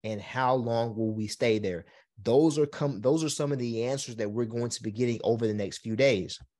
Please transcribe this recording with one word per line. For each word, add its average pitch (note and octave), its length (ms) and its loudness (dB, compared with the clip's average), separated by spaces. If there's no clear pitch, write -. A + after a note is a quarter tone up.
and G#2+ 180 -6
how B2+ 320 2
long A#2 420 0
will A2 200 -2
we G#2+ 100 -4
stay A2 320 2
there? F#2 280 -4
Those D3 380 4
are D3 80 4
come, C#3+ 340 -2
those D3+ 220 2
are D3+ 60 -2
some C#3+ 220 -2
of C#3 60 -2
the A#2 280 -2
answers C3 320 -4
that G#2+ 120 -2
we're A#2 160 -2
going A#2+ 240 -4
to - 140 -8
be A2 80 -4
getting A#2 320 0
over A2+ 240 2
the G#2+ 80 2
next G2 240 -4
few A2+ 160 -4
days. A#2 420 2